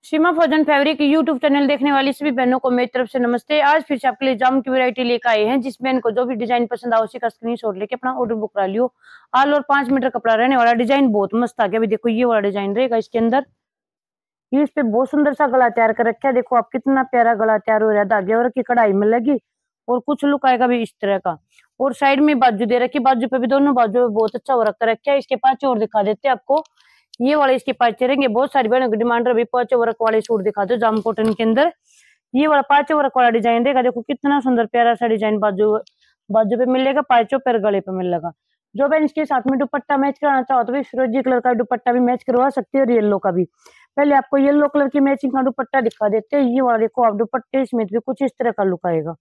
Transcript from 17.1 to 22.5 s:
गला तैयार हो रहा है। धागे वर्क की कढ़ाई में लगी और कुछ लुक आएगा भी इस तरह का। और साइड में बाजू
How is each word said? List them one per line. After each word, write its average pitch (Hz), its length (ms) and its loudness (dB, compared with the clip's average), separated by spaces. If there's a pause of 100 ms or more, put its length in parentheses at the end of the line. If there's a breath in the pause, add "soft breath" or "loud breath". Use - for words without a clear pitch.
गला 220 220 2
तैयार 214 240 0
हो 220 80 2
रहा 208 80 2
है। 202 100 0
धागे 208 280 0
वर्क 240 180 0
की 254 100 -2
कढ़ाई 233 300 2
में 202 140 2
लगी 240 300 0 (500)
और 247 120 0
कुछ 285 240 -4
लुक 285 220 0
आएगा 247 200 2
भी 240 160 0
इस - 180 -10
तरह 196 180 -2
का। 170 200 -6 (420 soft breath)
और 269 140 0
साइड 277 280 2
में 302 160 2
बाजू 233 280 2